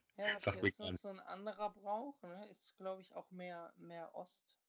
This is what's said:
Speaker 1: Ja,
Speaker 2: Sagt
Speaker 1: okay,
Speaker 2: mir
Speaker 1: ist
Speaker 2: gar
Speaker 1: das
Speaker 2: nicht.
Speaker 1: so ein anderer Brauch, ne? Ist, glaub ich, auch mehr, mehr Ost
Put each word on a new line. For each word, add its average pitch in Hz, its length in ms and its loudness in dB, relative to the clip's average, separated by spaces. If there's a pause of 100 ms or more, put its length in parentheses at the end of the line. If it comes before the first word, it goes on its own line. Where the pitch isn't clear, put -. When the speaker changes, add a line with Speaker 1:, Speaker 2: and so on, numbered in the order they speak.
(180)
Speaker 1:
Ja, 208 200 4
Speaker 2:
Sagt 95 240 6
Speaker 1:
okay, - 20 6
Speaker 2:
mir 101 80 12
Speaker 1:
ist - 80 -12
Speaker 2:
gar - 80 -2
Speaker 1:
das 92 40 4
Speaker 2:
nicht. 90 100 2
Speaker 1:
so 202 80 -4
ein 190 100 -4
anderer 202 500 -2
Brauch, 208 540 -2
ne? 185 260 -8
Ist, - 280 -16
glaub 190 220 -2
ich, 185 140 -16
auch - 160 -10
mehr, 180 480 -8
mehr 170 380 -8
Ost - 420 -8 (120)